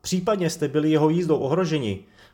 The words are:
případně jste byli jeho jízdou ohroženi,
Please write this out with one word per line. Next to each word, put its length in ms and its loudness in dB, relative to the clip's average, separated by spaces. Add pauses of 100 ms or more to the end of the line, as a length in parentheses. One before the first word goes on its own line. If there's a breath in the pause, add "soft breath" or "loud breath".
případně 500 -2
jste 180 -2
byli 220 0
jeho 200 4
jízdou 280 2
ohroženi, 640 -2 (340 soft breath)